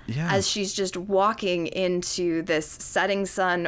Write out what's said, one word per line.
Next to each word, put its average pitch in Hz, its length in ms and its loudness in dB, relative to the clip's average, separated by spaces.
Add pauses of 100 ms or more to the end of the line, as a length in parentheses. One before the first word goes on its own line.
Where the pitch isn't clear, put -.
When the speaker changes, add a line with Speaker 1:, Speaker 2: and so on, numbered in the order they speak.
Speaker 1:
Yeah. 156 260 -2
Speaker 2:
as 196 160 2
she's 196 260 -2
just 185 220 -2
walking 190 720 2
into 175 760 0
this 156 240 0
setting 196 580 -2
sun 180 420 0